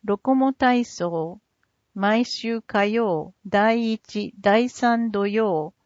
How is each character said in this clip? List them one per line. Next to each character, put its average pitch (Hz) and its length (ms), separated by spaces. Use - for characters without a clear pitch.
ロ 202 140
コ 262 160
モ 262 180
体 247 320
操。 170 560
毎 208 300
週 226 360
火 202 260
曜、 208 480
第 220 460
一、 - 480
第 220 280
三 233 440
土 202 160
曜。 196 460